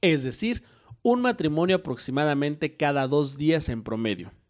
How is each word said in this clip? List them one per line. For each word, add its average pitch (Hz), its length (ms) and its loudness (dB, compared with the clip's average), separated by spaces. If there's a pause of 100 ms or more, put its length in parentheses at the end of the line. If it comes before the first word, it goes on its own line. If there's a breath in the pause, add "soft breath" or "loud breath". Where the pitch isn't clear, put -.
es 160 200 4
decir, 220 400 -4 (400 soft breath)
un 247 200 4
matrimonio 180 540 2
aproximadamente 147 1000 -2
cada 143 320 0
dos 139 300 0
días 156 320 0
en 113 140 -6
promedio. 107 480 -4 (180)